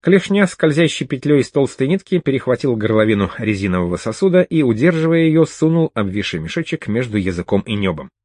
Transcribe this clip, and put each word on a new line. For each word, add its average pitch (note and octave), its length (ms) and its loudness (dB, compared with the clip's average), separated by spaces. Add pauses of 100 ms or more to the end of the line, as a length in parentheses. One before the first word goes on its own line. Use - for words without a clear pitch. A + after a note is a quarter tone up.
Клешня, G3 460 2
скользящей D#3 580 0
петлей C#3+ 360 0
из - 100 -4
толстой C3+ 360 -2
нитки, F#3 320 -2
перехватил B2+ 560 -2
горловину G#2+ 640 2
резинового F#2 600 -2
сосуда F3+ 440 0
и, D#3+ 220 0
удерживая D#3+ 640 2
ее, D#3+ 200 4
сунул D#3+ 480 0
обвисший G2 460 -4
мешочек D#3 480 -6
между A2 300 -2
языком F#2 440 0
и A2 140 -4
небом. F2+ 340 -4 (160)